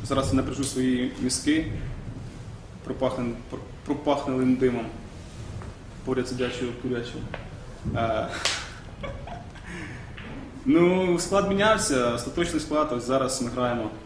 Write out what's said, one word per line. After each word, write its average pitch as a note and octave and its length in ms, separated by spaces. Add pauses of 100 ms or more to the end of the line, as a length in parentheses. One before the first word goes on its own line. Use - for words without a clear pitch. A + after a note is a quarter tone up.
Зараз C3+ 240
я - 60
напряжу C3 300
свої B2+ 480 (100)
мізки, D3+ 500 (1120)
пропахнен-, B2 520 (140)
пр-, B2+ 100 (260)
пропахненим C3 680
димом, A#2+ 300 (1200)
поряд C3 220
сидячого B2 440 (100)
курячого. B2 420 (720)
Е, A2+ 320 (760)
<laughs> - 20 (1600)
ну, F3 540
склад G3 300
мінявся, G3 640
остаточний D#3 460
склад, D3+ 320
ось A#2+ 120
зараз C3 380
ми A#2+ 80
граємо A#2+ 400 (160)